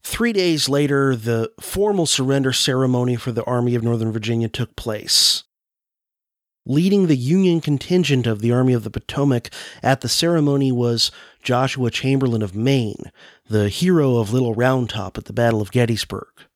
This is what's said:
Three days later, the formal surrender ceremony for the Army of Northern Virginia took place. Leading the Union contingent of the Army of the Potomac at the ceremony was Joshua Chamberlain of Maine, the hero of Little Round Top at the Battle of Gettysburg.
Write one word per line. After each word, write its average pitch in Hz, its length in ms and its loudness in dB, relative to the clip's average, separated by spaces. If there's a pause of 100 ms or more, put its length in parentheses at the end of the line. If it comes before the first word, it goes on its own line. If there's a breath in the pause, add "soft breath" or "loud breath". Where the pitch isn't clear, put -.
Three 233 300 -2
days 175 360 0
later, 139 460 2
the 113 460 -2
formal 196 460 0
surrender 135 460 0
ceremony 127 640 0
for 120 160 -6
the 113 140 -4
Army 120 320 0
of 113 80 -2
Northern 113 260 0
Virginia 113 380 -2
took - 260 -6
place. - 680 -2 (1200)
Leading 185 420 2
the 151 80 4
Union 170 440 2
contingent 143 680 0
of 107 140 -2
the 117 100 2
Army 127 220 4
of 117 120 0
the 110 60 -8
Potomac 135 600 -2 (300 loud breath)
at 135 180 0
the 120 80 -6
ceremony 143 640 2
was 120 380 0 (320 loud breath)
Joshua 127 480 0
Chamberlain 131 500 0
of 95 140 -6
Maine, 117 580 -2 (340 loud breath)
the 107 220 0
hero 151 480 2
of 107 160 0
Little 123 220 0
Round 123 340 0
Top 98 300 -10
at - 80 -14
the 98 80 -14
Battle 117 260 2
of 104 100 -4
Gettysburg. 113 600 -2 (260)